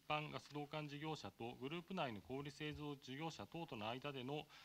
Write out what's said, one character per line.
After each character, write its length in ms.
般 220
ガ 80
ス 160
同 140
管 180
事 140
業 160
者 160
と 280
グ 80
ル 100
ー 40
プ 100
内 200
の 80
小 180
売 140
製 200
造 220
事 220
業 160
者 160
等 180
と 80
の 140
間 240
で 100
の、 240